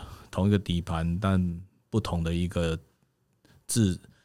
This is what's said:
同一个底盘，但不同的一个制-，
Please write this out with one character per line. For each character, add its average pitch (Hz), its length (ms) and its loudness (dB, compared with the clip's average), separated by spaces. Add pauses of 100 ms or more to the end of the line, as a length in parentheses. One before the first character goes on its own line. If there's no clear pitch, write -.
(300)
同 92 160 0
一 104 40 4
个 104 60 6
底 87 240 0
盘， 85 380 -2
但 92 420 0 (300)
不 113 80 0
同 87 240 -2
的 82 100 -2
一 87 140 0
个 85 320 -2 (880)
制-， 98 320 2 (260)